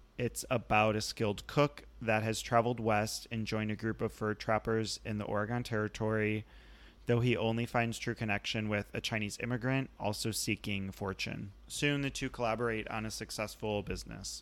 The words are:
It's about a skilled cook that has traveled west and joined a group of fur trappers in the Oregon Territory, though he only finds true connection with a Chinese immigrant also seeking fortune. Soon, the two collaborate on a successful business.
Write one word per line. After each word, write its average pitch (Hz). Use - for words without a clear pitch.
It's -
about 110
a 107
skilled 104
cook -
that 110
has 110
traveled 117
west 110
and 113
joined 107
a 107
group 110
of 110
fur 107
trappers 110
in 107
the 104
Oregon 107
Territory, 107
though 120
he 120
only 113
finds 117
true 117
connection 107
with 104
a 117
Chinese 107
immigrant 123
also 107
seeking 98
fortune. 101
Soon, 143
the 139
two 131
collaborate 113
on 110
a 107
successful 107
business. 98